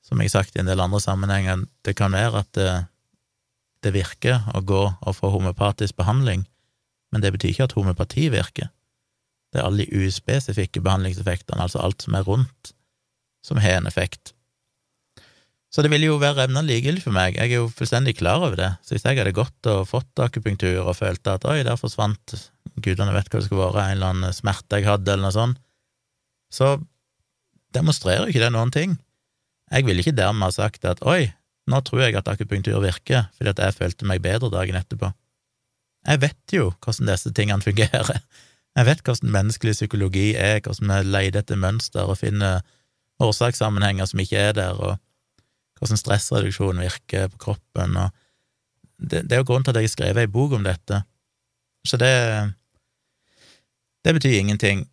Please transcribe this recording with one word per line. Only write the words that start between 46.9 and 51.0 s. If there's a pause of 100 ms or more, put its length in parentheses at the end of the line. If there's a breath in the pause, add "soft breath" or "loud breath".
på
kroppen,
og (920)
det,
det
er
jo
grunnen
til
at
jeg
har
skrevet
en
bok
om
dette. (880)